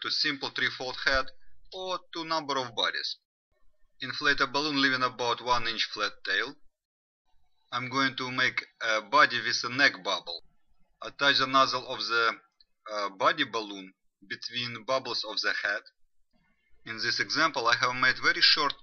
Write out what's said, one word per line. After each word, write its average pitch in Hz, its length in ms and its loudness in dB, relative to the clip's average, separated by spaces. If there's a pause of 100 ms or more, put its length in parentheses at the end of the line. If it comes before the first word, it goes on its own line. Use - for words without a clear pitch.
to 117 100 -6
simple 135 400 -2
threefold 127 540 -4
head 135 220 2 (460)
or 185 260 -6 (160)
to 165 100 -6
number 156 320 -2
of 123 180 -4
bodies. 82 420 -4 (840)
Inflate 135 400 0
a 139 60 4
balloon 143 340 0
leaving 131 220 2
about 117 420 -2
one 120 220 2
inch 110 260 -2
flat 101 200 -2 (120)
tail. 104 300 0 (1200)
I'm 123 180 -4
going 131 260 0
to 131 140 -4
make 127 340 0 (160)
a 110 220 0
body 123 420 4
with 113 200 0
a 120 100 -4
neck 127 300 2
bubble. - 400 -6 (580)
Attach 135 360 2
the 135 80 4
nozzle 131 400 4
of 123 120 -6
the, 113 320 2 (600)
uh, 104 200 -2
body 143 340 2
balloon 101 480 -6 (340)
between 117 600 -8
bubbles 120 420 -2
of 104 120 -6
the 104 120 0 (100)
head. 104 200 -2 (1040)
In 113 100 -10
this 113 240 -2
example, 135 460 0
I 117 100 6
have 127 200 0
made 127 260 2
very 170 180 2
short 156 320 6 (100)